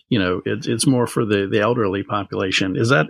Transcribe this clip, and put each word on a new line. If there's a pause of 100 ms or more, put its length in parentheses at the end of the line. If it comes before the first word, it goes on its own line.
you
know,
it's,
it's
more
for
the,
the
elderly
population.
Is
that,